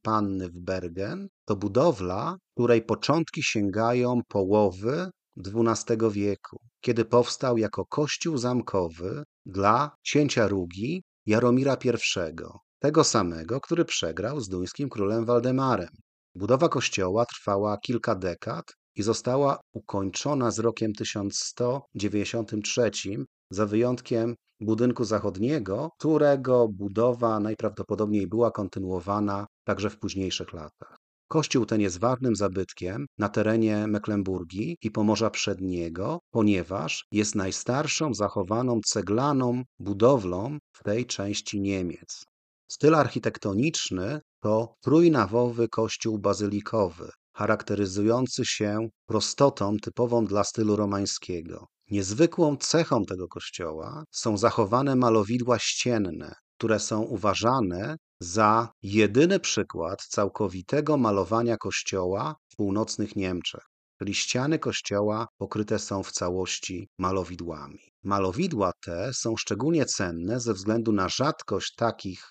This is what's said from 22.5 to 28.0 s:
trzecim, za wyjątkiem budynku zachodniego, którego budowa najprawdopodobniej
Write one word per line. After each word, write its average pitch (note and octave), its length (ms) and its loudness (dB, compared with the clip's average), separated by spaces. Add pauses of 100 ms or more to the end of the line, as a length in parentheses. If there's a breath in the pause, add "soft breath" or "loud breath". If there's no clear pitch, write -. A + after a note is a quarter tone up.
trzecim, A2 640 -2 (240)
za G2 160 0
wyjątkiem A#2 680 0 (240)
budynku A#2 460 2
zachodniego, G#2 840 -2 (100)
którego C#3 680 4
budowa A2 720 0
najprawdopodobniej G#2 880 -2